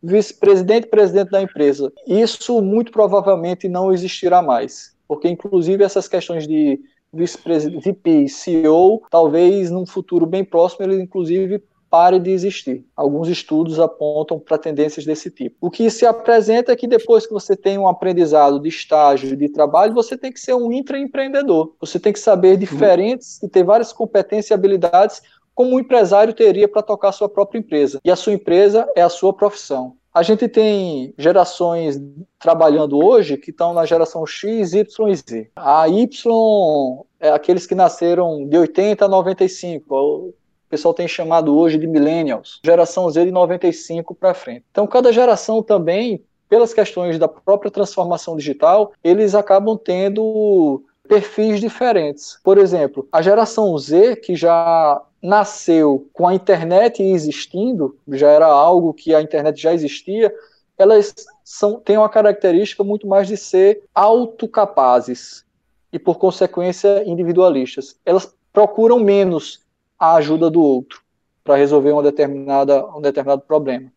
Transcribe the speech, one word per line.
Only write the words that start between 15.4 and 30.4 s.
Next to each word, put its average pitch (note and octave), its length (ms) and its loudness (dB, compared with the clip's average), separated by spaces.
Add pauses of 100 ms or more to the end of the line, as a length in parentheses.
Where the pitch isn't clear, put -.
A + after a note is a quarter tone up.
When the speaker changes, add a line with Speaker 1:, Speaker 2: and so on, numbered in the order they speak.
Speaker 1:
O E3+ 100 -6
que A3+ 180 -2
se A3+ 160 -2
apresenta A3+ 680 2
é - 20 4
que B3 100 -10
depois A3+ 400 2
que A3+ 60 -14
você G3+ 240 -4
tem G3 220 -4
um G3 100 0
aprendizado D#3 720 2
de D3 80 -8
estágio C#3+ 640 0
e C3+ 60 -6
de C#3+ 100 -2
trabalho, D#3 460 0
você A#3+ 240 -4
tem F4+ 120 -12
que - 120 -18
ser B3+ 120 -4
um A#3+ 200 -2
intraempreendedor. C4+ 1040 -4
Você - 180 -10
tem G#3 140 0
que G3+ 80 -8
saber F#3+ 320 4
Speaker 2:
Uhum. F#3+ 80 4
Speaker 1:
diferentes G3 840 0
e G3+ 60 -10
ter F#3 160 2
várias A3 300 2
competências G#3 560 -4
e A3 40 2
habilidades F#3+ 680 0 (340)
como B3+ 220 0
um - 20 0
empresário A3 540 2
teria G#3 340 2
pra G#3 140 -2
tocar G3+ 320 -2
sua G3+ 160 -4
própria G3+ 280 -4
empresa. C#3+ 460 -4
E F3 80 2
a F3+ 60 2
sua G#3 160 -4
empresa G3+ 600 2
é E3+ 80 2
a F3 60 4
sua F#3 240 -2
profissão. C#3+ 640 -6 (200)
A E3+ 100 2
gente A3 260 0